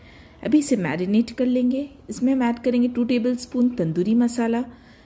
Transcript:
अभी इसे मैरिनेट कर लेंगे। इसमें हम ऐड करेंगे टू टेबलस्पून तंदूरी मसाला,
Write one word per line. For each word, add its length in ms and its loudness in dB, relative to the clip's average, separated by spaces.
अभी 160 2
इसे 160 0
मैरिनेट 560 0
कर 140 -2
लेंगे। 440 0
इसमें 240 0
हम 100 0
ऐड 160 0
करेंगे 280 2
टू 160 -2
टेबलस्पून 680 0
तंदूरी 460 0
मसाला, 500 0